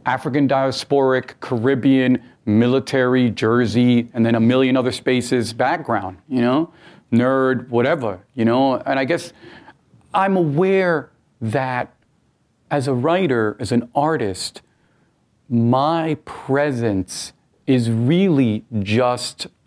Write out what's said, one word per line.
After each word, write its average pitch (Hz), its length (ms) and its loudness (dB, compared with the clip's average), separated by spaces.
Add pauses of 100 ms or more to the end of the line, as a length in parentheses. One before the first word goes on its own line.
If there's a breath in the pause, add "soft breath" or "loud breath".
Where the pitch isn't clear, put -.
African 131 400 -2
diasporic, 135 960 0
Caribbean, 127 840 2 (220 loud breath)
military, 123 840 2
Jersey, 120 840 2
and 117 140 0
then 117 80 2
a 117 60 0
million 127 360 4
other 127 160 0
spaces 123 600 -2
background, 117 680 -4 (100)
you 127 140 -2
know, 135 300 0 (400 loud breath)
nerd, 131 580 0
whatever, 120 500 -2 (140)
you 113 100 -2
know. 127 320 2
And 135 220 -4
I 135 60 0
guess 131 280 -4 (800 loud breath)
I'm 190 240 0
aware 175 720 0 (300)
that 123 540 -4 (760)
as 143 180 -2
a 139 60 0
writer, 127 640 0
as 120 140 -6
an 120 220 0
artist, 139 640 -4 (880)
my 139 760 0
presence 120 1080 -4 (340)
is 123 240 2
really 127 760 0 (160)
just 123 640 -2 (200)